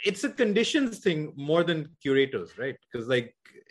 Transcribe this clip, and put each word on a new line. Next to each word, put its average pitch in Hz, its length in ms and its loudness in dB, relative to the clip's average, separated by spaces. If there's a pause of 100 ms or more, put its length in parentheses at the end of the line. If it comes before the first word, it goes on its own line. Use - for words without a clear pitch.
it's 196 180 -2
a 277 60 0
conditions 233 680 0
thing 156 360 -2
more 151 280 2
than 160 260 -2 (120)
curators, 135 560 0
right? 123 200 -6 (160)
'Cause, 117 140 -6
like, 120 280 0 (360)